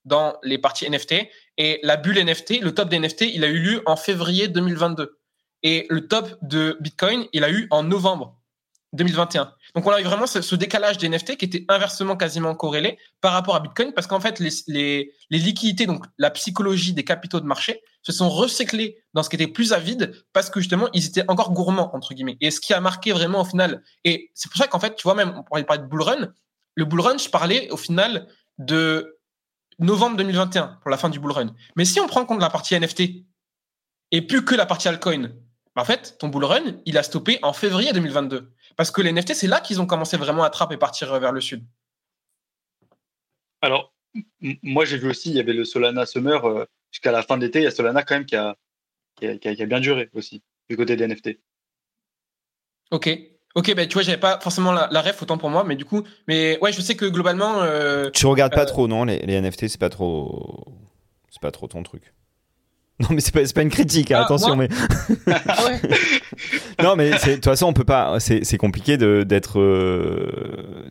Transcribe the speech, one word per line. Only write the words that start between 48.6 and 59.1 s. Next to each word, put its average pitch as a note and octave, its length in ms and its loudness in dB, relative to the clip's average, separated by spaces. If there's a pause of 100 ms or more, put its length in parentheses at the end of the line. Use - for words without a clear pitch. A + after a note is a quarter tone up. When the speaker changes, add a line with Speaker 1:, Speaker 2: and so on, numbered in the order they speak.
Speaker 2:
qui A2 120 -6
a, G#2+ 100 -4
qui A2 100 -8
a, G#2 80 -2
qui A2 60 -8
a G#2+ 40 -2
bien A#2+ 140 0
duré C3 340 0
aussi, G#2+ 280 -12 (280)
du A#2 80 -4
côté A#2+ 180 2
des A2+ 80 0
N A2 120 -2
F - 60 -20
T. G#2+ 180 -8 (1500)
Speaker 1:
Ok. D#3+ 180 0 (440)
Ok, F3+ 220 2
bah, E3+ 100 2
tu E3+ 100 -8
vois, G3 60 2
j'avais F3+ 160 0
pas F#3+ 220 2
forcément F#3 320 0
la, E3+ 200 2
la D#3 100 4
ref, F#3+ 200 -2
autant D#3+ 160 -4
pour D#3+ 120 -4
moi, F3+ 160 2
mais D3 100 -2
du C#3 80 -10
coup, G#3 200 -2 (220)
mais D#3+ 360 2
ouais, G3+ 100 2
je F#3+ 80 -6
sais F#3+ 160 -2
que G#3 100 -2
globalement, F#3 560 0
euh, D3 500 0
Speaker 3:
Tu - 140 2
regardes C#3 280 6
pas D3+ 80 4
Speaker 1:
euh, C#3+ 40 6
Speaker 3:
trop, C3 220 2
non, A2+ 160 0
les, A2 160 0